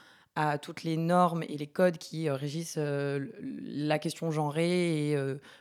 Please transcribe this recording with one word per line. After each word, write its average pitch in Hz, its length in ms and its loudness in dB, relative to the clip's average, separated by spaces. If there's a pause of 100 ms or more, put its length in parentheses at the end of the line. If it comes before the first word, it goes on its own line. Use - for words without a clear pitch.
(340)
à 151 220 2
toutes 160 260 -10
les 165 140 0
normes 170 460 4
et 147 160 -6
les 147 80 -6
codes 180 320 2
qui, 160 280 -6
euh, 143 80 2
régissent, 147 440 -6
euh, 143 400 0
l-, 139 680 -6
la 151 120 2
question 165 320 -4
genrée 156 800 2
et, 151 40 2
euh, 135 200 0 (260)